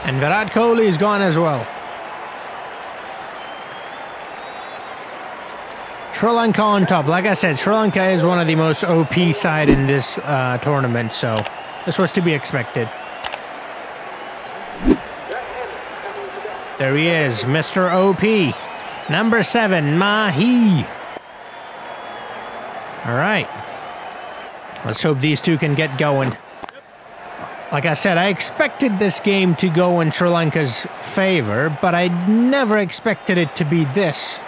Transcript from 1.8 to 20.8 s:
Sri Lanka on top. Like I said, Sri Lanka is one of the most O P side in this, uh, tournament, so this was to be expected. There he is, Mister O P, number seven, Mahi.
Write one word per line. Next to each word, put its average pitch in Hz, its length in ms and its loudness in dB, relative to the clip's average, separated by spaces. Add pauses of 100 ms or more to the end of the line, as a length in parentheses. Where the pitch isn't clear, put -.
Sri 220 180 2
Lanka 233 300 2
on 208 240 4
top. 165 200 2
Like 175 200 2
I 208 80 2
said, 170 260 0
Sri 202 140 2
Lanka 208 360 2
is 175 140 2
one 175 160 4
of 170 80 2
the 160 80 4
most 160 280 2
O 165 220 4
P 170 280 2
side 156 360 2
in 139 180 6
this, 139 320 2
uh, 127 420 0
tournament, 120 520 0
so 117 220 0 (500)
this 175 140 0
was 180 140 4
to 196 80 2
be 170 120 4
expected. 123 560 -2 (4000)
There 135 180 0
he 156 120 2
is, 143 380 2
Mister 160 460 2
O 185 220 4
P, 190 400 2 (560)
number 214 340 4
seven, 175 540 2
Mahi. 208 880 4 (2250)